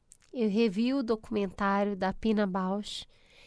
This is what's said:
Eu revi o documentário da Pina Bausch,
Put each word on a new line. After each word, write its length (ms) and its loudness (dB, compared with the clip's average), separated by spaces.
Eu 160 2
revi 440 2
o 100 0
documentário 920 0
da 180 0
Pina 340 2
Bausch, 580 -4